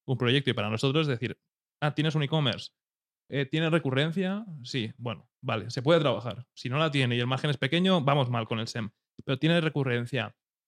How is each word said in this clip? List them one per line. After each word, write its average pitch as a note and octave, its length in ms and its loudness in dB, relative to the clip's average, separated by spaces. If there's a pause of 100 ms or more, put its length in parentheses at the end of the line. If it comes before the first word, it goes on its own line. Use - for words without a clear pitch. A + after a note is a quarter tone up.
un C3 100 -2
proyecto B2+ 320 2
y A2 40 2
para G#2+ 160 -2
nosotros C#3 360 0
decir, A#2+ 320 -4 (420)
"Ah, D3 140 -2
tienes D3+ 220 0
un D#3+ 80 2
e-commerce, C#3 460 0 (600)
eh, C#3 160 -2
¿tiene D#3+ 240 0
recurrencia?". E3 760 0 (200)
Sí, B2 320 -4
bueno, A#2 340 -8 (100)
vale, A2+ 300 -4
se A#2+ 120 -4
puede D#3+ 180 6
trabajar. A#2 540 -2
Si - 140 -10
no C3 100 -2
la D#3+ 120 2
tiene C3 260 2
y A#2+ 40 0
el A#2+ 80 2
margen C3 220 0
es C#3 80 0
pequeño, F3 420 4
vamos C#3 300 4
mal A2+ 180 -2
con A#2 100 -2
el A2+ 80 -4
sem. A2 240 -6 (340)
Pero C3+ 140 -2
tiene E3+ 220 4
recurrencia B2 720 -2 (340)